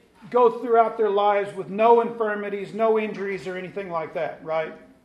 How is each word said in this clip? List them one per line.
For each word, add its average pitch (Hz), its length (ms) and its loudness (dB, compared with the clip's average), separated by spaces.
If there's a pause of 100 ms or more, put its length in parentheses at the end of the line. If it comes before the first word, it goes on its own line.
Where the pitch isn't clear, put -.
(320)
go 233 280 4
throughout 226 380 2
their 214 140 0
lives 202 440 0
with 180 140 -10
no 226 320 6
infirmities, 208 720 -4
no 220 260 2
injuries, 196 480 -6
or 180 100 -6
anything 185 320 -10
like 165 260 -6
that, - 280 -6
right? 160 300 -4 (320)